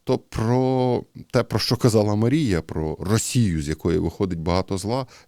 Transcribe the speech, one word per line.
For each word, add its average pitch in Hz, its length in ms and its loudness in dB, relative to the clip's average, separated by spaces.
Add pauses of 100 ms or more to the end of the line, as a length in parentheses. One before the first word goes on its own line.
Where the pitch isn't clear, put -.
то 131 140 0
про 127 880 0 (280)
те, 120 120 2
про - 160 -2
що - 180 -2
казала 107 380 4
Марія, 113 460 2
про 78 380 -6
Росію, 98 640 0
з 71 80 -6
якої 85 280 0
виходить 85 420 -2
багато 92 380 -2
зла, 113 300 -4 (200)